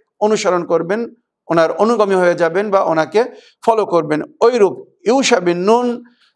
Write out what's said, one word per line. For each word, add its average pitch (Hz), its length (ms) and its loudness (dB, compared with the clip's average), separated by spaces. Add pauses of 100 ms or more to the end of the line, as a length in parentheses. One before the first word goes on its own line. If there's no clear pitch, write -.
(200)
অনুসরণ 202 460 0
করবেন, 170 440 -4 (380)
ওনার 165 240 2
অনুগামী 208 440 0
হয়ে 175 200 2
যাবেন 175 360 -2
বা 190 120 2
ওনাকে 165 400 0 (420)
ফলো 220 200 0
করবেন। 156 360 -2 (200)
ওইরূপ 208 460 2 (180)
ইউশা 240 340 2
বিন 175 180 -2
নুন, 240 460 0 (320)